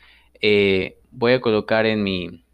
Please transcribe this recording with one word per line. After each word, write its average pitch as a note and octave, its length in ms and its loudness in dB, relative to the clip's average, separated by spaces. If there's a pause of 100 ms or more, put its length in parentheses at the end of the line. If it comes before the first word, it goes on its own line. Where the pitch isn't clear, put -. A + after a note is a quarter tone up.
(420)
Eh, G2+ 580 0 (120)
voy B2 220 0
a B2 80 2
colocar A2 440 0
en G#2+ 180 -2
mi F2+ 400 -6 (100)